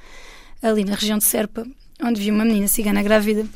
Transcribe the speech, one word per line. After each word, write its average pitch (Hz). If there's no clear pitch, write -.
ali 220
na 196
região 214
de 214
Serpa, 226
onde 240
vi 208
uma 214
menina 208
cigana 202
grávida, 214